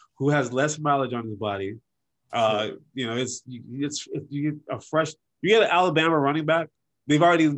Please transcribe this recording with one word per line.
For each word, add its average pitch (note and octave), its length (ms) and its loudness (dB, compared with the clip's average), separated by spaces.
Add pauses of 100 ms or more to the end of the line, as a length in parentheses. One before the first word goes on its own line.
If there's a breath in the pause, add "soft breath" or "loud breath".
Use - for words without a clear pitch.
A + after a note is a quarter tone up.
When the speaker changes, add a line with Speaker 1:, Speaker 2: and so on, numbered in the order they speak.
(180 loud breath)
Speaker 1:
who C3+ 120 -2
has C#3+ 220 0
less D3 260 -2
mileage C#3 360 0
on A#2 120 -6
his G#2+ 100 -10
body. G2+ 400 -6 (560)
Uh, G#2+ 340 0
Speaker 2:
Sure. F2+ 100 -10 (180)
Speaker 1:
you B2+ 120 -6
know, A2+ 100 -4
it's, B2 300 -6
it's, B2+ 640 -10
if D3+ 160 -8
you C#3+ 220 -4
get D3+ 100 -8 (160)
a G#2 40 -12
fresh, D#3 320 -2 (280)
you F3 100 0
get A3+ 120 6
an - 80 2
Alabama E3 480 2
running D3 260 0
back, D#3+ 220 0 (400)
they've D3+ 160 4
already, E3 360 6